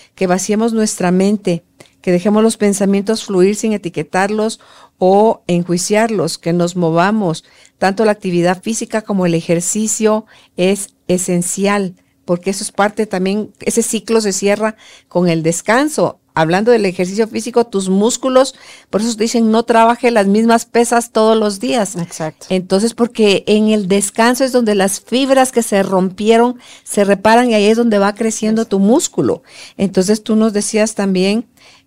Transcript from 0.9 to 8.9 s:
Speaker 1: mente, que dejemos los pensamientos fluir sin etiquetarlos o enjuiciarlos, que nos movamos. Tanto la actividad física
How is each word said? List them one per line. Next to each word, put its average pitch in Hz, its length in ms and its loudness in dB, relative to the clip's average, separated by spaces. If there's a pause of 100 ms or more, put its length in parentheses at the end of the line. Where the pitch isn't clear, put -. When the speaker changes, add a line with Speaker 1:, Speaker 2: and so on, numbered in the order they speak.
Speaker 1:
mente, 190 540 0 (360)
que 185 120 -2
dejemos 208 320 2
los 226 120 0
pensamientos 202 680 0
fluir 196 320 2
sin 220 160 -2
etiquetarlos 208 880 -4 (380)
o 202 500 2
enjuiciarlos, 175 920 -2
que 165 140 -4
nos 175 240 -2
movamos. 175 680 0 (340)
Tanto 196 260 0
la 214 80 4
actividad 175 500 -2
física 226 400 -6